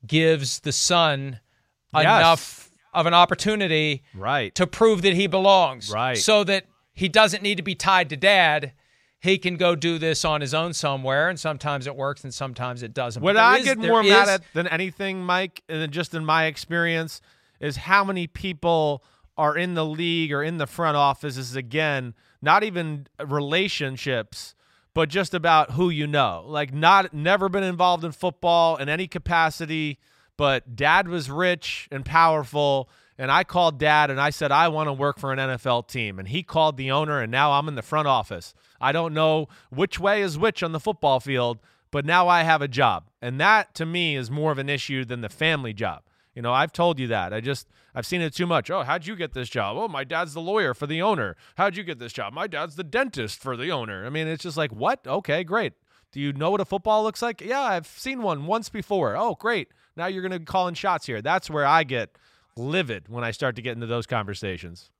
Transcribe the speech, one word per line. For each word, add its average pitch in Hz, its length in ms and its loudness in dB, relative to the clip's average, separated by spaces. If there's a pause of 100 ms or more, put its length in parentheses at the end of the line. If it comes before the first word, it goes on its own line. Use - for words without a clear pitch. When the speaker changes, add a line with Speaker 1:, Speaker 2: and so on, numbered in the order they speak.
Speaker 1:
gives 156 540 2
the 147 100 -4
son 139 680 0 (520)
Speaker 2:
Yes. 156 100 4
Speaker 1:
enough 165 680 4 (240)
of 160 120 2
an 170 80 2
opportunity 175 880 2 (100)
Speaker 2:
Right. 110 400 -4
Speaker 1:
to 185 100 2
prove 208 380 4
that 190 120 4
he 190 120 2
belongs. 170 640 4
Speaker 2:
Right. 120 260 0
Speaker 1:
So 208 280 4
that 190 220 0 (280)
he 185 140 -2
doesn't 202 340 4
need 202 140 0
to 175 80 -8
be 185 100 -4
tied 180 360 2
to 151 60 -8
dad. 156 580 4 (440)
He 190 200 0
can 180 180 -4
go 175 180 2
do 165 240 -2
this 160 260 -2
on 156 160 0
his 139 140 -6
own 165 180 -2
somewhere, 139 560 0
and 180 100 -4
sometimes 143 500 -6
it 135 80 -10
works 139 260 -6
and 127 100 -14
sometimes 123 520 -8
it 113 100 -12
doesn't. 120 260 -4
Speaker 2:
What 175 100 2
Speaker 1:
But 214 100 6
there 226 40 10
Speaker 2:
I 247 140 8
Speaker 1:
is, 254 60 0
Speaker 2:
get 262 160 2
Speaker 1:
there 226 100 0
Speaker 2:
more 226 140 6
mad 196 180 10
Speaker 1:
is 202 60 6
Speaker 2:
at 190 140 2 (120)
than 170 140 -2
anything, 185 520 -4
Mike, 180 480 -2
and 156 220 -4
just 165 240 -6
in 160 100 -6
my 160 200 2
experience, 165 760 -4 (380)
is 143 180 -6
how 196 280 4
many 185 240 -4
people 160 720 -2 (340)
are 151 200 0
in 180 180 -2
the 160 100 -2
league 160 480 -2
or 143 120 -2
in 165 140 -4
the 147 100 -2
front 160 280 -2
offices, 135 600 -2
again, 135 580 -4 (260)
not 170 220 4
even 160 460 -6 (160)
relationships, 143 1300 -4 (400)
but 160 140 0
just 180 260 -2
about 160 380 4
who 175 180 2
you 147 160 -4
know. 120 400 0
Like, 143 260 -6
not, 170 420 4
never 185 340 2
been 196 140 0
involved 180 400 2
in 165 80 -6
football 170 680 2
in 139 100 -4
any 170 180 -2
capacity, 160 920 -2 (380)
but 135 380 0
dad 165 340 4
was 160 220 -6
rich 175 640 -4
and 135 120 -8
powerful, 147 840 2 (280)
and 131 140 -4
I 175 140 4
called 165 340 0
dad 151 320 4
and 135 100 -4
I 147 100 2
said, 147 220 -4
"I 160 160 4
wanna 156 240 -2
work 139 260 -2
for 135 140 -6
an 131 60 -4
N 135 120 -4
F 127 160 -6
L 120 160 0
team." 107 360 -8
And 95 100 -10
he 160 140 -4
called 156 340 0
the 135 140 -6
owner, 147 300 0
and 113 100 -4
now 143 220 2
I'm 143 160 2
in 147 60 -8
the 117 80 -8
front 151 260 -2
office. 104 460 -2 (260)
I 131 120 0
don't 165 220 -2
know 156 340 2 (220)
which 156 280 -2
way 202 240 2
is 160 160 -4
which 208 240 -2
on 165 100 -4
the 156 80 -6
football 147 380 0
field, 123 400 -2 (320)
but 143 140 -4
now 175 240 4
I 170 140 4
have 160 200 4
a 139 60 -4
job. 117 400 2 (120)
And 127 200 -6
that, 202 340 4
to 165 120 -8
me, 165 300 -2
is 120 140 -6
more 151 220 -2
of 135 60 -4
an 135 100 -6
issue 135 360 -4
than 120 160 -8
the 110 80 -8
family 147 440 -2
job. 98 300 -6 (340)
You 120 60 -12
know, 120 100 -2
I've 143 200 0
told 170 280 0
you 123 80 -4
that. 95 240 -2
I 110 80 -6
just, 131 260 -8 (260)
I've 120 140 -10
seen 180 140 -4
it 160 120 -4
too 175 140 -4
much. 160 240 -2
"Oh, 175 140 -4
how'd 151 220 -4
you 208 100 -12
get 170 160 -8
this 127 160 -8
job?" 107 280 -4
"Oh, 220 120 -4
my 139 160 -8
dad's 165 300 -6
the 165 60 -10
lawyer 180 320 0
for 147 140 -6
the 160 160 -4
owner." 147 320 0 (220)
"How'd 185 200 0
you 208 60 -10
get 165 160 -10
this 120 140 -14
job?" 107 200 -8
"My 165 140 -8
dad's 156 300 -8
the 180 80 -10
dentist 156 560 -4
for 127 160 -6
the 151 160 -6
owner." 107 340 -6
I - 20 -10
mean, 156 200 -6
it's 160 160 -8
just 160 120 -8
like, 156 140 -2
what? 143 340 -4
Okay, 156 380 -2
great. 185 300 -4 (400)
"Do 139 80 -10
you 143 120 -4
know 156 200 -2
what 202 80 0
a 185 40 -2
football 214 380 0
looks 214 200 -4
like?" 240 180 -6
"Yeah, 254 220 -4
I've 185 260 -2
seen 262 340 -10
one 156 240 -4
once 214 220 -2
before." 180 480 -2
"Oh, 208 180 -2
great. 214 380 -4 (240)
Now 170 100 -6
you're 190 160 -6
gonna 185 160 -6
call 180 300 -2
in 175 60 -6
shots 175 320 -2
here." 113 140 -6
That's 160 300 -2
where 147 160 0
I 160 160 6
get 123 340 -4 (400)
livid 117 520 -6
when 120 160 -8
I 113 80 -4
start 123 240 -4
to 120 60 -14
get 120 100 -6
into 117 140 -8
those 117 200 -4
conversations. 95 920 -8